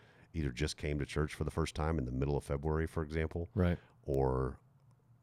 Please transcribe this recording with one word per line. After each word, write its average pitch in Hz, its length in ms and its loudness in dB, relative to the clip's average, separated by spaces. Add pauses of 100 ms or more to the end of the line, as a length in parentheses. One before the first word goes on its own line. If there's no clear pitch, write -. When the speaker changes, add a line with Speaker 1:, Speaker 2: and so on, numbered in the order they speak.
(340)
Speaker 1:
either 76 160 0
just 69 280 -2
came 76 220 -2
to 67 60 0
church 76 280 0
for - 100 -4
the 76 80 -2
first 80 240 -2
time 80 240 2
in 65 60 -2
the 62 60 -4
middle 69 260 0
of 65 80 -2
February, 78 420 0
for 82 160 -2
example, 80 500 -2
Speaker 2:
Right. 87 240 4 (280)
Speaker 1:
or 65 520 2 (640)